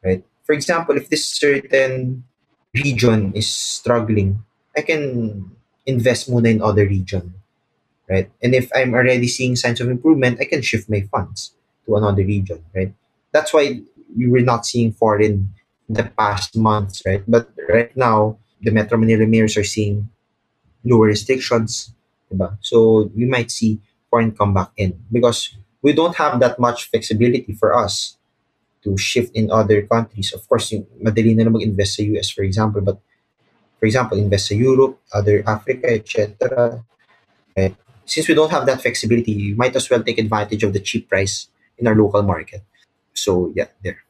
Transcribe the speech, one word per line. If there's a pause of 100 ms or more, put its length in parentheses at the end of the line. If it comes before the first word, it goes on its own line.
Right? (220)
For
example,
if
this
certain (500)
region
is
struggling, (340)
I
can (340)
invest
muna
in
other
region. (760)
Right? (100)
And
if
I'm
already
seeing
signs
of
improvement,
I
can
shift
my (100)
funds (320)
to
another
region. (100)
Right? (380)
That's
why (360)
we
were
not
seeing
foreign (340)
in
the (140)
past
months,
right?
But (220)
right
now, (220)
the
Metro
Manila
mayors
are
seeing (760)
lower
restrictions, (340)
diba?
So
we
might
see (300)
foreign
come
back
in (140)
because (260)
we
don't
have
that
much
flexibility
for
us (680)
to
shift
in
other
countries.
Of
course,
yung (120)
madali
na
lang
mag-invest
sa
U
S,
for
example,
but (800)
for
example,
invest
sa
Europe, (140)
other
Africa,
et
cetera. (720)
Right? (260)
Since
we
don't
have
that
flexibility,
we
might
as
well
take
advantage
of
the
cheap
price (300)
in
our
local
market. (500)
So
yeah, (160)
there. (100)